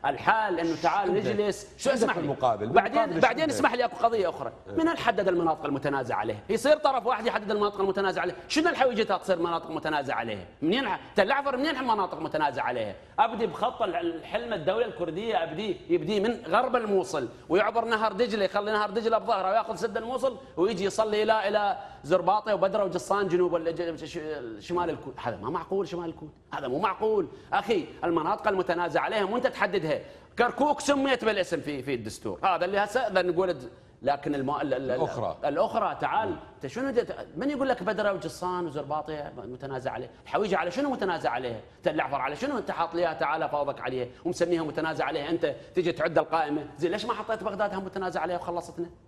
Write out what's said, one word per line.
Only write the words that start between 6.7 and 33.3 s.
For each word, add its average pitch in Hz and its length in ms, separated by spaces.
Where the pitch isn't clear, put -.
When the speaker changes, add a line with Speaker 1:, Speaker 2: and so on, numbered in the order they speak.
Speaker 1:
طرف 269 280
واحد 220 200
يحدد 214 260
المناطق 208 280
المتنازع 190 420
عليها. 175 140
شنو 320 220
الحويجة 220 480
تصير 175 220
مناطق 165 320
متنازع 147 440
عليها؟ 107 300
منين 220 260
ح-، 180 120
تل 202 160
عفر 277 260
منين 269 260
مناطق 208 360
متنازع 147 440
عليها؟ 113 320
أبدي 226 280
بخط 208 340
ال-، 190 140
الحلم 170 580
الدولة 190 320
الكردية، 180 580
أبدي 170 340
يبدي 175 300
من 233 180
غرب 240 280
الموصل 190 540
ويعبر 214 360
نهر 220 260
دجلة، 202 340
يخلي 208 260
نهر 208 180
دجلة 220 280
بظهره 190 320
وياخذ 214 260
سد 208 220
الموصل 240 400
ويجي 190 280
يصلي 214 380
إلى، 214 240
إلى 208 300
زرباطة 185 500
وبدرة 190 300
وجصان 190 440
جنوب 175 280
ال-، 165 200
ج-، 165 200
ش-، 151 220
ش-، 139 500
شمال 175 220
الكوت. 139 300
هذا 110 180
ما 101 120
معقول 180 380
شمال 175 180
الكوت، 156 240
هذا 147 140
مو 127 120
معقول. 202 480
أخي 202 320
المناطق 170 440
المتنازع 175 540
عليها 196 240
مو 208 120
أنت 247 100
تحددها. 175 520
كركوك 277 420
سميت 269 460
بالاسم 185 360
في، 139 220
في 139 100
الدستور. 107 500
هذا 180 220
اللي 196 120
هسه 208 220
إذا 190 220
نقول 180 320